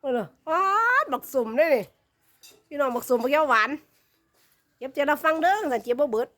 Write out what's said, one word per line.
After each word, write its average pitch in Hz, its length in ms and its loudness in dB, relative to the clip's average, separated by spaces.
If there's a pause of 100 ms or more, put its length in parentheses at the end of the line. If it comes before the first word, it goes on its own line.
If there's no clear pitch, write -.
Ui, 269 120 -4
đâu, 220 120 -2 (180)
quá, 381 360 0 (300)
bọc - 160 -6
sùm 226 300 -4
đây 320 140 4
này. 233 180 2 (800)
พี่ 302 140 -18
น้ - 40 2
อ - 20 0
ง, 247 60 -4
bọc 233 120 -6
sùm, 247 160 0
bọc 254 100 -2
eo 302 140 2
ván. 247 320 2 (1000)
Ghép 262 160 -12
cho 285 100 0
nó 294 100 2
phăng 320 260 0
đó, 392 200 2
là 269 160 -2
chị 233 160 -2
bố 277 140 0
bớt. 233 300 -2